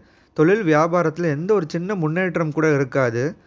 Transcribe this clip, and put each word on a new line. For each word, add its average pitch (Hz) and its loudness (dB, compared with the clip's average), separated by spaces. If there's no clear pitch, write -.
தொழில், 190 2
வியாபாரத்துல 160 2
எந்த 165 -2
ஒரு 185 0
சின்ன 180 -6
முன்னேற்றம் 165 -2
கூட 156 2
இருக்காது. 135 -2